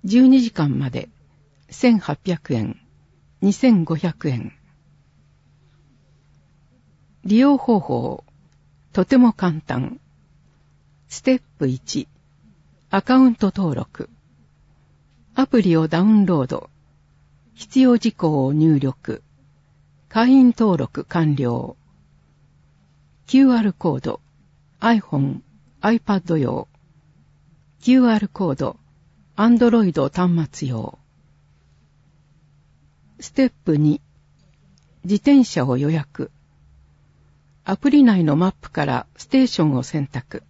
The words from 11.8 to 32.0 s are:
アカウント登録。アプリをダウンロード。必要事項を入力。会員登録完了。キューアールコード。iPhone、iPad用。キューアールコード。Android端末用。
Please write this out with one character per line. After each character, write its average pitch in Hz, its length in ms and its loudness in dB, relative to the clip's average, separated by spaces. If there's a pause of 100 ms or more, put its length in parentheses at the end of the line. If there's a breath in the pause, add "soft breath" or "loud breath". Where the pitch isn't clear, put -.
ア 196 120 -2
カ 254 140 0
ウ 262 120 6
ン 233 60 0
ト 196 200 -2
登 175 200 -4
録。 - 340 -12 (1300)
ア 262 120 0
プ 233 160 0
リ 170 140 2
を 160 120 0
ダ 165 120 -2
ウ 202 80 2
ン 208 180 4
ロ 165 160 0
ー 123 40 -4
ド。 - 240 -10 (840)
必 - 260 -4
要 247 180 4
事 226 140 -2
項 147 340 -2
を 139 60 -2
入 156 260 2
力。 - 440 -8 (840)
会 240 220 0
員 254 260 6
登 202 220 0
録 - 260 -8
完 156 300 -2
了。 123 420 -6 (1500)
キ 269 160 4
ュ 269 80 6
ー 240 60 2
ア 226 40 0
ー - 20 -2
ル 202 100 0
コ 151 240 -4
ー 131 40 -8
ド。 - 200 -10 (600)
iPhone、 165 640 -2 (400)
iPad 196 560 -2
用。 127 280 -6 (1120)
キ 254 180 2
ュ 247 80 4
ー 233 60 2
ア 220 40 2
ー - 20 0
ル 208 100 -4
コ 180 220 -6
ー 135 60 -4
ド。 - 200 -6 (600)
Android 202 1000 2
端 160 140 -4
末 - 180 -10
用。 117 300 -10 (2250)